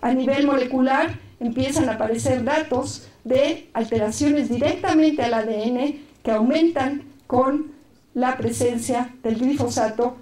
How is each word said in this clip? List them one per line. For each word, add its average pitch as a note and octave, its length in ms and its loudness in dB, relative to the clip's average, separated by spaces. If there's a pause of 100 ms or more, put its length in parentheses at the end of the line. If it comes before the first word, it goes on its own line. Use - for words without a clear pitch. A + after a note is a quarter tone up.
A B3 120 0
nivel C4+ 320 2
molecular C4 720 2 (220)
empiezan C4 480 0
a A3 40 0
aparecer A3+ 520 -2
datos C#4 600 -2 (200)
de C#4 480 0
alteraciones A#3 800 0
directamente D#4 720 2
al A#3+ 120 0
A A3 100 0
D G#3+ 200 -2
N B3 400 -2 (180)
que - 80 -4
aumentan C#4 720 2 (220)
con C4+ 520 0 (340)
la B3+ 240 -2
presencia A#3+ 840 -2
del A3+ 140 -2
glifosato A#3+ 840 0